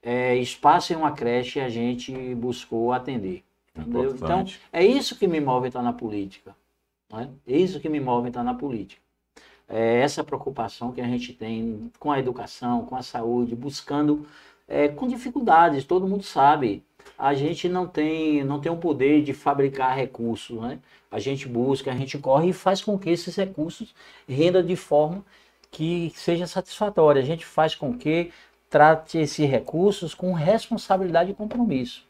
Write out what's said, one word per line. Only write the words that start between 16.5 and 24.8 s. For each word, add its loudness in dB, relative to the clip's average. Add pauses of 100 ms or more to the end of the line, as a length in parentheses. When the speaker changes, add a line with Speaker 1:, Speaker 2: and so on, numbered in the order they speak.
Speaker 1:
A 0
gente -2
não -2
tem, 0
não -2
tem -2
o -4
poder 4
de -2
fabricar 0
recursos, -6
né? -8 (320)
A -6
gente -6
busca, 0
a -4
gente -6
corre 2
e 2
faz 0
com -2
que -2
esses -2
recursos -6 (320)
rendam 4
de 0
forma 0 (480)